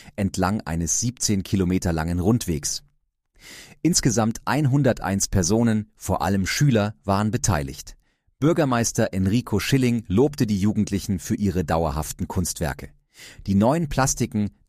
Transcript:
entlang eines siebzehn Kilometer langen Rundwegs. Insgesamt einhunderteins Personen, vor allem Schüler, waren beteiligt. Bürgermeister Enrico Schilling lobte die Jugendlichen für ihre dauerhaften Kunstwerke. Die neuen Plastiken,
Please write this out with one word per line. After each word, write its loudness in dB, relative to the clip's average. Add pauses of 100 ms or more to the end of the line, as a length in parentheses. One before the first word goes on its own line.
(140)
entlang -2
eines -2
siebzehn -2
Kilometer 0
langen -2
Rundwegs. -2 (1000)
Insgesamt 0
einhunderteins 0
Personen, 2
vor -2
allem 0
Schüler, 2
waren 0
beteiligt. -4 (440)
Bürgermeister 2
Enrico 0
Schilling 0
lobte 2
die 0
Jugendlichen 0
für -4
ihre -2
dauerhaften -2
Kunstwerke. -4 (560)
Die 2
neuen 4
Plastiken, -2 (200)